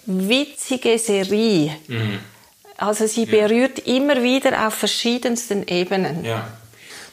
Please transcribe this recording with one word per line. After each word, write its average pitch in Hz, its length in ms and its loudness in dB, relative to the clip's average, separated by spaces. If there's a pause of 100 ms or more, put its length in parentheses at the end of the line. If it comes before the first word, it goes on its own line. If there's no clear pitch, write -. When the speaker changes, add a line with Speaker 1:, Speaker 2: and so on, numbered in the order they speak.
Speaker 1:
witzige 233 920 0
Serie. 196 760 2 (140)
Speaker 2:
Mhm. 110 300 -4 (580)
Speaker 1:
Also 208 300 0
sie 226 180 0
Speaker 2:
Ja. 214 220 4
Speaker 1:
berührt 240 340 2
immer 262 420 2
wieder 254 440 2
auf 214 80 -2
verschiedensten 233 960 -2
Ebenen. 180 560 -2
Speaker 2:
Ja. 113 240 -4 (640)